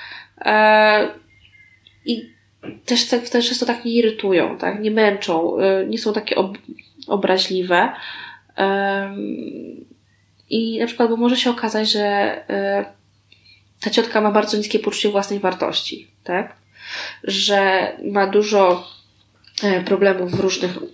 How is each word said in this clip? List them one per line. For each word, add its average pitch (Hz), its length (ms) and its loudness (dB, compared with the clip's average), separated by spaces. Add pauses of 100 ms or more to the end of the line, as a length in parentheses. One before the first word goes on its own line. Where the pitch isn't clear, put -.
(440)
E, 214 640 6 (960)
i - 280 -6 (520)
też, 240 200 0
też 240 440 0
często 247 180 -2
tak - 180 -4
nie 233 80 -2
irytują, 214 680 2
tak? 190 220 -4
Nie 214 100 0
męczą, 196 680 2
e, 190 280 2
nie 220 120 -4
są 214 140 -2
takie 214 240 -2
ob-, 196 220 -2 (480)
obraźliwe. 185 840 0 (640)
Em, 196 600 -2 (1300)
i 226 280 -2
na 233 80 0
przykład, 233 240 0
bo 226 60 0
może 240 200 2
się 254 140 0
okazać, 214 400 -2
że, 208 100 0 (500)
e, 202 340 -2 (960)
ta 214 100 -4
ciotka 233 300 0
ma 214 120 2
bardzo 208 240 2
niskie 208 220 -2
poczucie 208 300 -2
własnej 202 320 -2
wartości, 170 720 -4 (140)
tak? 185 320 -6 (680)
Że 196 680 2 (120)
ma 202 220 2
dużo, 196 640 4 (760)
e, 196 180 2
problemów 185 520 2
w 180 80 -2
różnych, 180 380 -2 (160)